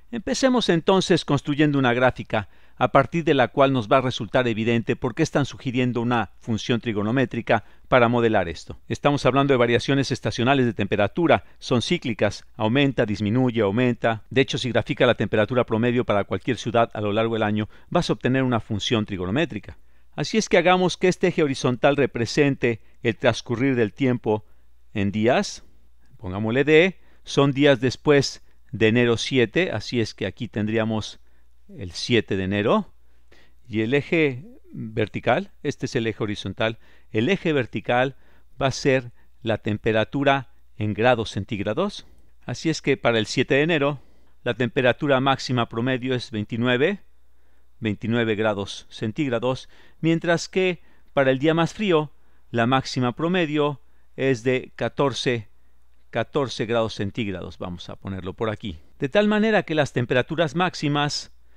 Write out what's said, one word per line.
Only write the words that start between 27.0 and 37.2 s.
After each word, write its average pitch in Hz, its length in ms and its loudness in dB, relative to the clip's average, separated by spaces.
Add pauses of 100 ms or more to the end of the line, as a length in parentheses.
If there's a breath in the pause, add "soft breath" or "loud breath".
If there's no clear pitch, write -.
son 139 300 2
días 139 260 4
después 131 640 2 (280)
de 107 160 2
enero 117 300 4
siete, 131 540 0
así 117 300 -4
es 107 120 -4
que - 120 -8
aquí 101 220 -8
tendríamos 110 720 -2 (580)
el 98 140 -12
siete 113 440 0
de 95 80 -2
enero, 104 500 0 (720 soft breath)
y 104 160 -4
el 113 120 -2
eje 143 500 0 (300)
vertical, 113 800 -4 (120)
este 147 220 -6
es - 100 -4
el 117 100 -2
eje 110 160 -4
horizontal, 107 560 -4 (340 soft breath)
el 113 180 0